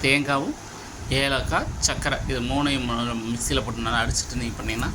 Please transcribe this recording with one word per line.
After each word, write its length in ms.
தேங்காவும் 520
ஏலக்காய், 500
சர்க்கரை, 300
இது 100
மூணையும் 380
மிக்சியில் 320
போட்டு 200
நல்லா 200
அடிச்சிட்டு 360
நீங்கள் 180
பண்ணிங்கன்னா 360